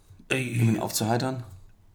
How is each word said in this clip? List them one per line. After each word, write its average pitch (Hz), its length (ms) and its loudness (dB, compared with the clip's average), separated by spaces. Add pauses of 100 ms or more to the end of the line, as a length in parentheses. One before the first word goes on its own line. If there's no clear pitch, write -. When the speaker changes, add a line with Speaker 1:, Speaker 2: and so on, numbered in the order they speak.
(280)
Speaker 1:
Äh, 123 320 0
Speaker 2:
Um 117 100 6
ihn 107 100 2
aufzuheitern? 120 600 -2 (520)